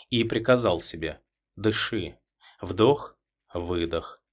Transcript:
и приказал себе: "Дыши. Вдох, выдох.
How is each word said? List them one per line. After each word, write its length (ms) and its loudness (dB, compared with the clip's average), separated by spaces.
и 140 2
приказал 560 2
себе: 400 -6
"Дыши. 600 -2
Вдох, 560 2
выдох. 640 -4